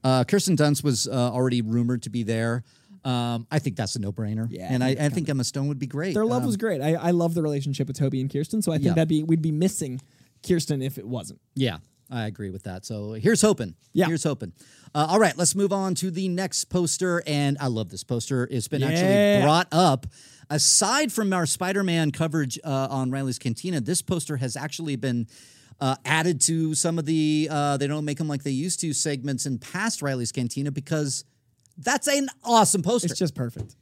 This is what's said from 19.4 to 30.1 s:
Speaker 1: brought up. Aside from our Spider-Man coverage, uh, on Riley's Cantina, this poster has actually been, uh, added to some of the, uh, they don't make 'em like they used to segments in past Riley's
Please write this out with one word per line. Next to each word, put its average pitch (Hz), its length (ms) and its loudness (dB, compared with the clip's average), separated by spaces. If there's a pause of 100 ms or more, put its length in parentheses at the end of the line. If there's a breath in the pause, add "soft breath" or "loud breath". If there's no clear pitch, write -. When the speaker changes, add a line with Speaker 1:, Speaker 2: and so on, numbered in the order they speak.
Speaker 1:
brought 160 300 6
up. 156 340 4 (440 loud breath)
Aside 220 600 2
from 208 200 0
our 175 140 2
Spider-Man 180 640 0
coverage, 147 520 -2
uh, 135 280 -2
on 131 200 -2
Riley's 135 280 -4
Cantina, 143 420 -4
this 151 220 -2
poster 151 340 -4
has 123 180 -4
actually 147 420 -6
been, 120 300 -2 (540 loud breath)
uh, 131 240 0
added 160 380 2
to 160 320 0
some 170 240 0
of 147 80 -4
the, 156 440 2
uh, 143 280 0
they 143 80 0
don't 151 180 -2
make 147 160 -4
'em 156 80 -2
like 143 140 -4
they 143 80 -4
used 147 300 -4
to 156 120 -2
segments 139 540 -2
in 127 120 -4
past 208 440 -4
Riley's 131 300 -2